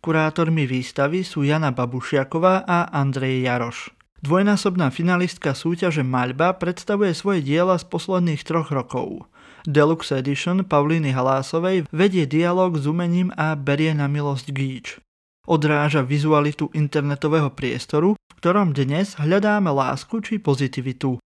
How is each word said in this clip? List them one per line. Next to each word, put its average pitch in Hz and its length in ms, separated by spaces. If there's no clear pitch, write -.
Kurátormi 160 640
výstavy 139 560
sú 151 240
Jana 151 240
Babušiaková 135 960
a 175 240
Andrej 131 560
Jaroš. 120 440
Dvojnásobná 185 680
finalistka 175 640
súťaže 165 520
Maľba 127 520
predstavuje 185 560
svoje 196 320
diela 175 320
z - 80
posledných 175 560
troch 160 320
rokov. - 520
Deluxe 151 520
Edition 143 520
Pavlíny 151 480
Halásovej 135 760
vedie 175 400
dialóg 175 520
s 139 40
umením 175 480
a 156 240
berie 143 320
na 147 160
milosť 143 480
gíč. 131 320
Odráža 147 560
vizualitu 147 680
internetového 147 760
priestoru, 147 640
v - 240
ktorom 185 320
dnes 143 480
hľadáme 196 520
lásku 139 520
či 214 160
pozitivitu 131 880